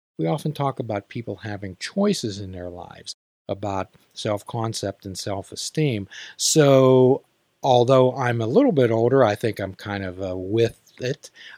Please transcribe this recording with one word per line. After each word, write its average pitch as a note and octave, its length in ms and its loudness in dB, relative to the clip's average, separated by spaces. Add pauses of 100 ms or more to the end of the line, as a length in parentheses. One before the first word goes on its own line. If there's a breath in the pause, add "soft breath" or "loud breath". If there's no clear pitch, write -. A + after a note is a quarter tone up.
(180)
We D#3+ 80 -2
often D#3+ 260 -4
talk C#3 260 -4
about A2 320 -6
people A2+ 260 -10
having G2+ 420 -10
choices F#3 640 -2
in F#2+ 120 -12
their F2+ 180 -12
lives, F2 420 -16 (360)
about G2 420 -6 (240)
self-concept A2 920 -6
and F#2+ 140 -12
self-esteem. G#2 880 -4 (300 loud breath)
So C3 840 6 (400)
although B2+ 540 4
I'm A#2+ 240 -2
a A2+ 60 -2
little A3 260 4
bit B2+ 180 4
older, A#2+ 340 4
I G#2 100 4
think G#2+ 260 -4
I'm F#2+ 140 -8
kind G2+ 300 -8
of, F#2 180 -10
uh, F#2 140 -6
with A2 440 0 (200)
it. B2+ 300 -8 (280 loud breath)